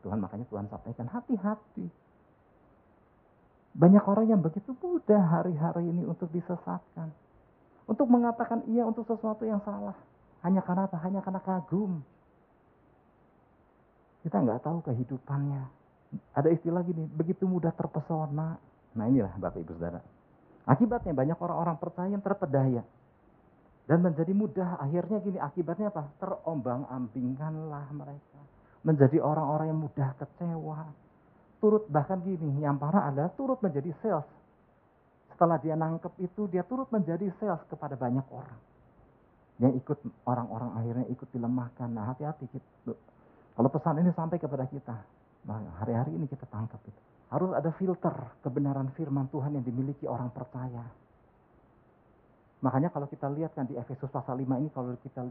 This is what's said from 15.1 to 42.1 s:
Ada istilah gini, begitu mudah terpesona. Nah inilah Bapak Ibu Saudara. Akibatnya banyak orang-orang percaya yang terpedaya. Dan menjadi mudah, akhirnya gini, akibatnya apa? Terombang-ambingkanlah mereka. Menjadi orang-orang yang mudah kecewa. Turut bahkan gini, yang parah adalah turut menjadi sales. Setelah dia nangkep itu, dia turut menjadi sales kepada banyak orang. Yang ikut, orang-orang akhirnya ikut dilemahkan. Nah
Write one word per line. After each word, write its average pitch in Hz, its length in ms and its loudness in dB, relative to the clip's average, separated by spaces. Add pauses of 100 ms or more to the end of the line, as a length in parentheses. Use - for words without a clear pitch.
Ada 156 200 4
istilah 170 280 0
gini, 170 240 -2
begitu 160 400 -2
mudah 175 280 2
terpesona. 156 840 -4 (400)
Nah 110 80 -2
inilah 113 320 4
Bapak 90 240 -4
Ibu 82 160 -10
Saudara. 85 240 -6 (640)
Akibatnya 214 480 2
banyak 135 240 2
orang-orang 170 400 -2
percaya 180 320 -4
yang 202 120 -2
terpedaya. 135 600 2 (1080)
Dan 170 160 6
menjadi 165 320 2
mudah, 180 400 0
akhirnya 165 440 0
gini, 190 200 -4
akibatnya 170 480 -2
apa? 147 320 -8
Terombang-ambingkanlah 139 1700 -4
mereka. 143 520 -14 (440)
Menjadi 143 320 8
orang-orang 156 560 2
yang 156 80 0
mudah 143 320 -2
kecewa. 156 800 -8 (640)
Turut 214 320 4
bahkan 156 320 2
gini, 160 400 -2
yang 143 160 2
parah 147 320 2
adalah 143 240 0
turut 262 320 -2
menjadi 143 240 0 (160)
sales. 175 240 0 (1040)
Setelah 170 240 4
dia 156 160 0
nangkep 160 480 -2
itu, 196 320 -4
dia 180 160 2
turut 262 240 -4
menjadi 175 480 0
sales 185 240 -2
kepada 143 320 -8
banyak 127 320 0
orang. 123 300 -16 (960)
Yang 127 240 6
ikut, 143 160 -2 (320)
orang-orang 120 480 -2
akhirnya 117 320 -2
ikut - 240 -8
dilemahkan. 120 560 -2
Nah 113 240 -4